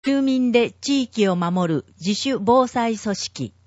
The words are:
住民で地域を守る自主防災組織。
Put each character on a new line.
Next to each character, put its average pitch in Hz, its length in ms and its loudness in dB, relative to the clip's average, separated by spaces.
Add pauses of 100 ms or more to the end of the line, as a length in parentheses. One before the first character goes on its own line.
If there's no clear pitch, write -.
住 277 200 0
民 262 280 2
で 233 220 2
地 277 320 -2
域 208 240 0
を 180 80 2
守 175 380 0
る 139 100 -2 (140)
自 196 160 -2
主 269 240 -2
防 247 280 2
災 233 320 -4
組 202 160 -4
織。 - 400 -10 (120)